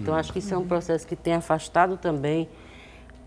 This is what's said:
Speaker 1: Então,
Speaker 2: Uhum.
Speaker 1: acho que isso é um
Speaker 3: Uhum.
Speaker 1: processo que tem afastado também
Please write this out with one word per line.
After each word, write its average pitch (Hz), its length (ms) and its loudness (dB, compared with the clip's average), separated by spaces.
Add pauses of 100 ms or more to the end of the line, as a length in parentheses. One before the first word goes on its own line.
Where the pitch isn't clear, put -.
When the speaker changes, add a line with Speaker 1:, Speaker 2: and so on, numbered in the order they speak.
Speaker 1:
Então, 156 140 0
Speaker 2:
Uhum. 160 60 2
Speaker 1:
acho 156 120 -6
que 190 60 -4
isso 190 160 -4
é - 20 0
um 180 40 2
Speaker 3:
Uhum. 180 80 -4
Speaker 1:
processo 170 360 0
que 170 120 -6
tem 170 180 0
afastado 165 600 2
também 156 520 0 (800)